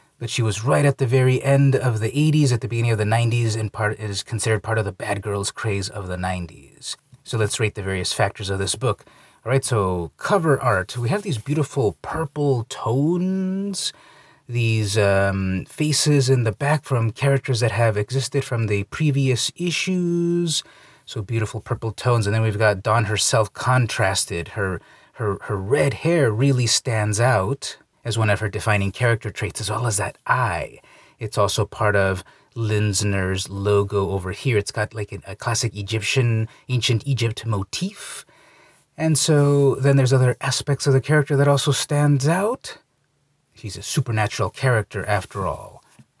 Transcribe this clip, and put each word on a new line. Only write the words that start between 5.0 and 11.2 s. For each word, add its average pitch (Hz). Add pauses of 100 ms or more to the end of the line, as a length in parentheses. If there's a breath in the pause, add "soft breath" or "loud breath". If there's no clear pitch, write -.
Girls 101
craze 98
of 101
the 90
nineties. - (260)
So -
let's 107
rate 110
the 98
various 95
factors 101
of 98
this 95
book. 113 (400 loud breath)
All 113
right, 135
so 92
cover 165
art. 98
We 120
have 208